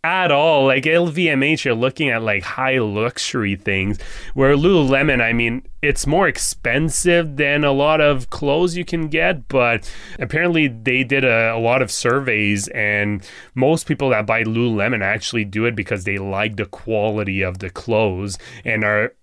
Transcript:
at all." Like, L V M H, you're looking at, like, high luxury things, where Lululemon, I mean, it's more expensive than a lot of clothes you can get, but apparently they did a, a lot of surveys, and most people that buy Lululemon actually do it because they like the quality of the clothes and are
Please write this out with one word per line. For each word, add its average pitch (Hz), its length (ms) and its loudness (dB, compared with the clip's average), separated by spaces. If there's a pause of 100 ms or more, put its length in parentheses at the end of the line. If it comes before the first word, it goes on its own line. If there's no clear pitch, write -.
at 175 300 2
all." 143 340 4
Like, 135 220 2
L 170 180 4
V 165 220 0
M 139 160 2
H, 151 200 0
you're 123 100 2
looking 135 340 0
at, 113 140 0
like, 104 200 0
high 131 360 -2
luxury 107 760 -2
things, 98 440 -2 (360)
where 135 220 4
Lululemon, 143 680 4
I 117 100 2
mean, 117 300 0 (180)
it's 143 280 0
more 175 180 2
expensive 151 1080 0
than 147 260 0
a 143 80 4
lot 151 300 4
of 143 300 2
clothes 165 460 0
you 175 80 -6
can 165 220 -4
get, 160 400 -2
but 120 420 0 (300)
apparently 160 480 0
they 127 380 0
did 135 200 0
a, 113 300 2
a 113 40 -2
lot 120 240 2
of 110 80 -2
surveys, 107 800 0
and 104 560 -2 (300)
most 147 320 2
people 139 240 -2
that 110 160 2
buy 113 160 0
Lululemon 110 600 0
actually 107 400 -2
do 107 220 -2
it 117 100 -2
because 104 280 -4
they 98 140 -4
like 98 380 -4
the 104 100 -4
quality 104 760 -4
of 90 180 -4
the 92 100 -10
clothes 101 680 -2 (260)
and 110 180 -2
are 107 300 0 (100)